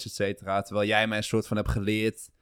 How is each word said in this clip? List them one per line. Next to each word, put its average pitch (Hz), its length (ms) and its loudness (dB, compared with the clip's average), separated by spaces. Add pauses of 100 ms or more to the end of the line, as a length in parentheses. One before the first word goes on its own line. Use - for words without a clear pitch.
et 95 80 -12
cetera." 98 480 -2
Terwijl 104 260 0
jij 107 200 4
mij 107 100 -2
een 104 60 -2
soort - 240 0
van 107 100 -2
hebt 104 120 -2
geleerd, 107 600 0 (120)